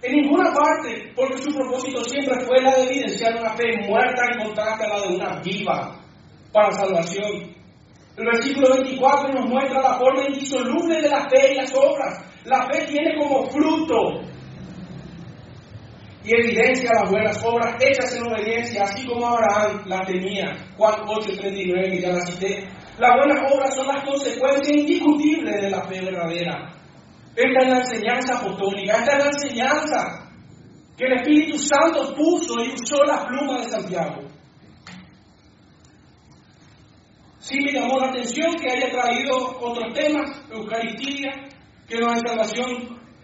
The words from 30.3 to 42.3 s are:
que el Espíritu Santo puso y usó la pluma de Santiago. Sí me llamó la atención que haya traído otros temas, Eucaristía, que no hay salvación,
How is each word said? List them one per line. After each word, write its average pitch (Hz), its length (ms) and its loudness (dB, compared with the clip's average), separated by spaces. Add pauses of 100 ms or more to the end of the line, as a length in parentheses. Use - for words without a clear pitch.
que 247 80 -4
el 262 160 4
Espíritu 302 380 4
Santo 302 560 2
puso 311 400 2 (100)
y 254 80 -4
usó 285 320 2
la 269 220 0
pluma 269 320 -4
de 226 60 -6
Santiago. 208 580 -6 (3250)
Sí 269 220 -6
me 277 120 0
llamó 254 280 2
la 262 80 2
atención 269 480 -2
que 277 140 -4
haya 247 200 0
traído 247 460 0 (240)
otros 233 340 -6
temas, 294 560 0
Eucaristía, 233 800 -6 (560)
que 233 140 -4
no 233 100 2
hay 233 160 0
salvación, 240 720 -4 (260)